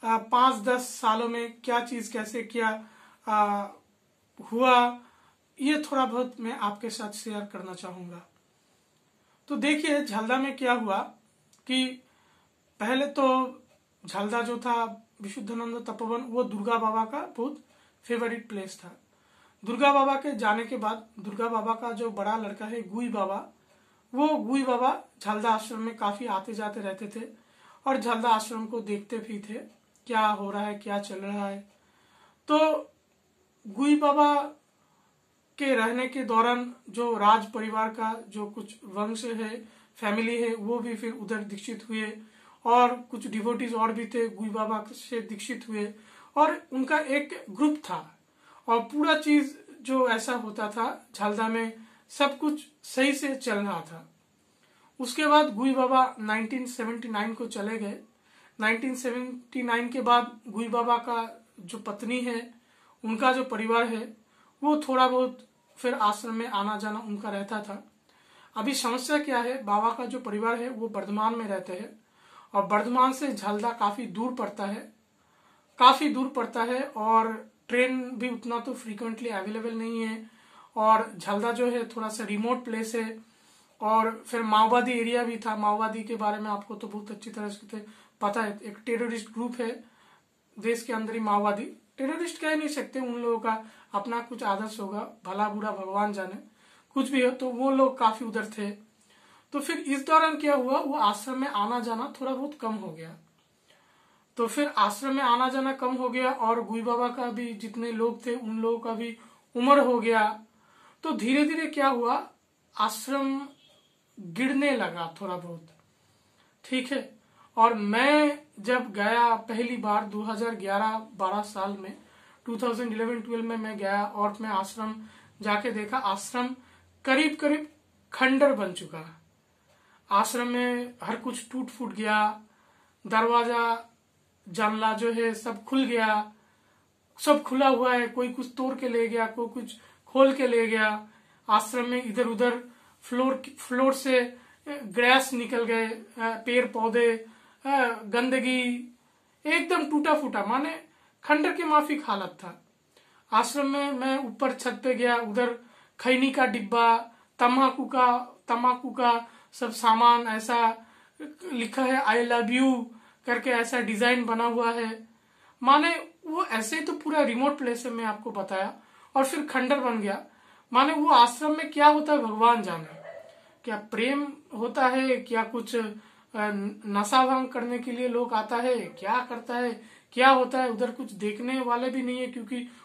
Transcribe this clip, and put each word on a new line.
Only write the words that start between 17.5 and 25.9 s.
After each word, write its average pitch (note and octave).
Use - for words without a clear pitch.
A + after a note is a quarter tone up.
favorite A#3
place F#3+
था। -
दुर्गा A#3
बाबा C4+
के C4+
जाने A3
के B3+
बाद G#3+
दुर्गा G#3
बाबा A3+
का A#3
जो A3+
बड़ा G#3
लड़का G#3+
है A3+
गुई G#3+
बाबा, G3
वो D4
गुई C4+
बाबा B3
झालदा G#3+
आश्रम A3
में A3+